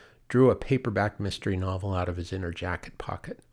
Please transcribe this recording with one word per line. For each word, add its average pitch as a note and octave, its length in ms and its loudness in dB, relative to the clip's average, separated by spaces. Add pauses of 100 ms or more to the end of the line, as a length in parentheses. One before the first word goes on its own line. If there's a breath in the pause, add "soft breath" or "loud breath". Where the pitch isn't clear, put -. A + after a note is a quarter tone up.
(280 loud breath)
drew B2 220 8
a G2 60 4
paperback G#2 640 0
mystery G2 360 -2
novel F#2 380 -2
out F2+ 140 0
of F2+ 80 -4
his F2+ 160 -6
inner F#2 200 -4
jacket - 460 -6
pocket. - 420 -10 (120)